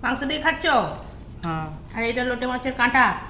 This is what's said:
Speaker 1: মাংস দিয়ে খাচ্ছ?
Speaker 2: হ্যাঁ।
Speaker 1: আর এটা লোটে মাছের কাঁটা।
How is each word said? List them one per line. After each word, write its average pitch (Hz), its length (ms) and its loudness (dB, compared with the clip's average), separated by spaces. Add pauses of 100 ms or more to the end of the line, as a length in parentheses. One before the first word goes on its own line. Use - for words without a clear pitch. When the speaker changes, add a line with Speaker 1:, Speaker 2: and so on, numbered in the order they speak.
Speaker 1:
মাংস 247 160 0 (100)
দিয়ে 302 160 -2
খাচ্ছ? 320 200 2 (800)
Speaker 2:
হ্যাঁ। 160 220 -2 (280)
Speaker 1:
আর 226 140 -2
এটা 240 200 0
লোটে 247 220 -2
মাছের 254 280 -2
কাঁটা। 247 260 6 (240)